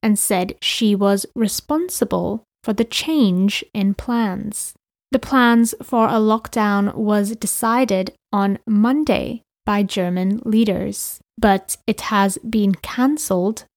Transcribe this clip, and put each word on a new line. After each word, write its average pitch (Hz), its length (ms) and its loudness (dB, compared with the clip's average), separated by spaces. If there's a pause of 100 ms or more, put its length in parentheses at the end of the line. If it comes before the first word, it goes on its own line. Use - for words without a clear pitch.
and 214 160 2
said 185 420 -2
she - 340 0
was 202 400 2
responsible 220 1080 -2 (220)
for 226 80 -2
the 220 120 0
change 208 880 0
in 196 220 0
plans. 208 800 -4 (380)
The 254 80 2
plans 233 600 4
for 226 260 0
a 226 100 2
lockdown 214 760 0
was 208 420 0
decided 226 760 0 (200)
on 202 340 2
Monday 233 760 2 (220)
by 208 200 0
German 185 600 -2
leaders, 208 760 -2 (180)
but 196 380 2 (100)
it - 160 -4
has 196 360 0
been 214 360 0
cancelled 220 920 -2 (120)